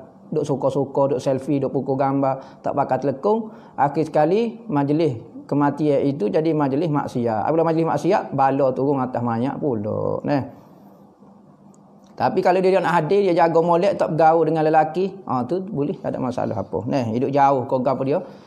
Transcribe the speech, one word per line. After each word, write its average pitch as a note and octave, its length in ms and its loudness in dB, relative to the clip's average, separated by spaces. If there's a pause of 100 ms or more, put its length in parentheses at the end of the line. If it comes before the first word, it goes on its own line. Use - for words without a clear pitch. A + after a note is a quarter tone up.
(300)
duk D3 160 -2
suka-suka, C#3 680 0
duk B2+ 40 -4
selfie, C#3 380 -2
duk C3 160 -2
pukul C3+ 240 -2
gambar, C3+ 640 -2
tak - 100 -4
pakai C3 300 0
telekung. G3+ 480 -2 (240)
Akhir D3 320 0
sekali, F3+ 640 0
majlis C#3+ 500 0 (260)
kematian C#3+ 560 0
itu C#3+ 260 -2
jadi E3 240 0
majlis D3 380 0
maksiat. A#2 560 -2
Apabila E3 240 2
majlis E3 160 0
maksiat, D#3+ 480 -2
bala C3+ 400 2
turun C3+ 260 0
atas B2 220 -4
mayat A#2+ 340 -2
pula. G#2 720 -4
Nah. C#3 160 0 (1700)
Tapi B2+ 240 0
kalau F#3 240 4
dia F#3 160 4
nak E3+ 160 2
hadir, F#3 320 2
dia E3+ 160 4
jaga E3 160 4
molek, E3+ 400 2
tak E3 160 0
bergaul D#3+ 320 6
dengan D#3+ 160 0
lelaki, D#3+ 480 2 (160)
ha, B2 160 -2
tu F3 160 -4
boleh, F#3 400 -6
tak B2+ 160 -4
ada - 80 -6
masalah A2+ 320 -2
apa. G2 320 -4
Nah, B2+ 240 -2
hidup B2 160 0
jauh, C#3 400 2
kau B2+ 160 0
apa C3 240 0
dia, D#3+ 160 -2 (220)